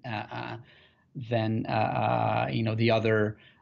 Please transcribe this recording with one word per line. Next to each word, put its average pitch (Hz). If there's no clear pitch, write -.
uh, 113
uh, 120
than, 113
uh, 135
uh, 113
you 120
know, 110
the 117
other, 110